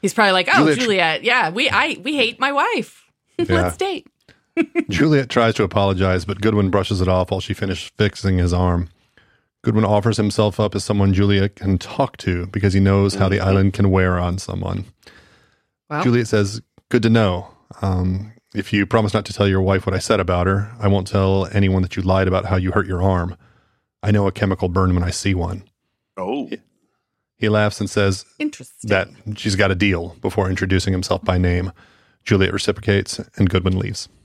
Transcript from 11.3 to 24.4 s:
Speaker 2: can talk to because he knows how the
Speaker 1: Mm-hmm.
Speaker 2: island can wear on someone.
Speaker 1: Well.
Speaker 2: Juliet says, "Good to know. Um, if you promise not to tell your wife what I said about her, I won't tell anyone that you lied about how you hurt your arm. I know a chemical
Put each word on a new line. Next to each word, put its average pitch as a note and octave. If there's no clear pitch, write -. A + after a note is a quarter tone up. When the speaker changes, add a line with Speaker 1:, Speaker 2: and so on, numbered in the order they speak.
Speaker 2:
can G2
talk -
to F2
because G2
he G2
knows G2
how G2
the G2+
Speaker 1:
Mm-hmm. G2
Speaker 2:
island F#2+
can G2
wear F#2
on F2+
someone. F#2
Speaker 1:
Well. D3+
Speaker 2:
Juliet A#2+
says, G#2
"Good A#2+
to A2+
know. G2
Um, F#2+
if G2+
you G2+
promise G#2+
not G#2
to -
tell G2+
your F#2+
wife F#2+
what F#2
I F2+
said G#2
about F2+
her, G2+
I G#2
won't G2
tell F#2+
anyone F#2+
that F2+
you F#2+
lied F#2+
about F#2
how F#2+
you F#2
hurt G2
your F#2
arm. F#2
I G#2+
know G2+
a F#2
chemical F#2+